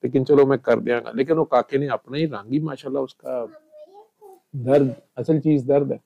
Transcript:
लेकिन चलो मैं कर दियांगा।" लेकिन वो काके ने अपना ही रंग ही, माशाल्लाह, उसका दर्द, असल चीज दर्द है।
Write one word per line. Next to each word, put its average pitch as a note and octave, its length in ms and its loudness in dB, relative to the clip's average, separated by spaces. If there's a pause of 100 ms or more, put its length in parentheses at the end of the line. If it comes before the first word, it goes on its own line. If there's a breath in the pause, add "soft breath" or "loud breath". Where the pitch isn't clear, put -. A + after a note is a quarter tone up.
लेकिन C3 200 0
चलो C#3 220 6
मैं C3+ 120 2
कर A#2 220 2
दियांगा।" A#2 360 -2
लेकिन D3+ 200 0
वो D#3+ 80 2
काके C3 340 0
ने C#3+ 80 -2
अपना B2 300 -6
ही D#3+ 100 -2
रंग A2 260 -8
ही, D3 80 0
माशाल्लाह, C#3 420 -6
उसका B2+ 440 -8 (1080)
दर्द, C3 400 2 (200)
असल D3+ 240 0
चीज C#3+ 260 2
दर्द C#3 260 2
है। - 140 -8